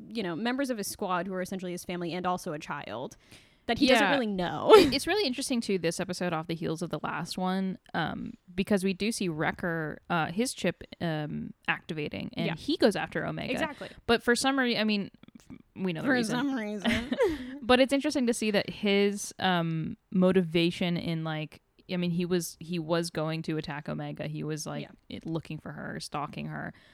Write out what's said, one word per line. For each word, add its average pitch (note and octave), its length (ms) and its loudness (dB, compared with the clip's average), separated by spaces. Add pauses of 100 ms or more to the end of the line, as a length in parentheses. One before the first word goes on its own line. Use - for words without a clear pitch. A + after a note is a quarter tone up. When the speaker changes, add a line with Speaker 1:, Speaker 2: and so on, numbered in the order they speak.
Speaker 1:
you A3 160 -6
know, E3+ 140 -4
members B3 320 -2
of A#3+ 80 -2
his G3 100 -6
squad F#3 400 -2
who F#3+ 60 -6
are F#3 80 -2
essentially F#3 320 -6
his F3 100 -8
family F3 300 -4
and F3+ 120 -4
also F3+ 280 -2
a D3+ 60 -6
child, C#3+ 580 -8 (500)
that A#3 120 2
he B3+ 80 6
doesn't A#3 200 8
Speaker 2:
Yeah. A3+ 60 4
Speaker 1:
really B3+ 140 2
know. F#3 460 4
<laughs> G#4+ 40 12
Speaker 2:
It, D4+ 160 8
it's - 140 0
really G4 200 2
interesting, B3+ 340 -2
too, G3 160 0
this F3 220 0
episode F3+ 340 -2
off D#3+ 140 -4
the E3+ 80 -2
heels E3 260 -4
of E3 80 -6
the D3+ 140 -4
last D#3+ 340 -6
one, F#3 400 0 (160)
um, - 400 -4 (220)
because F#3+ 280 2
we F#3+ 100 2
do G3+ 180 -2
see F#3 180 -2
Wrecker, D#3+ 680 -2 (100)
uh, E3+ 220 2
his A3+ 220 -2
chip, - 300 -2 (180)
um, D3+ 520 -4 (140)
activating, - 680 -4
and - 120 0
Speaker 1:
Yeah. - 80 -2
Speaker 2:
he D4 220 -2
goes G#3+ 180 6
after D#3+ 300 -4
Omega. D#3 280 -4
Speaker 1:
Exactly. - 360 -4 (180)
Speaker 2:
But - 160 4
for A#3+ 120 6
some C4+ 220 2
rea-, A#3+ 200 2
I G#3+ 60 0
mean, G#3 280 0 (400)
f-, - 60 -14 (180)
we F#3 180 -2
know D#3+ 80 -6
the A#3 60 0
Speaker 1:
For C#4 60 4
Speaker 2:
reason. A#3+ 240 2
Speaker 1:
some C4+ 180 0
reason. A3+ 600 -2 (220)
Speaker 2:
<laughs> B3+ 240 -10
But B3 200 6
it's C4 100 6
interesting C#4 360 0
to A#3 60 2
see G#3+ 180 0
that G3+ 180 2
his, G3+ 720 0
um, E3 580 0 (140)
motivation F3 840 4
in, E3 280 -2
like, D#3 360 -6 (300)
I F3+ 60 -2
mean, F3 140 0
he F3 140 0
was, E3+ 340 0
he E3+ 200 -4
was E3+ 300 0
going D#3+ 340 -2
to D#3 140 -2
attack D#3 320 -8
Omega. D3 380 -6
He D3+ 160 -6
was, D3+ 220 -6
like, D3 180 -6
Speaker 1:
Yeah. - 340 -16
Speaker 2:
it, - 80 -16
looking D#3 320 -6
for D3 160 -14
her, - 260 -10
stalking D3 480 -8
her. D#3 260 -8 (200)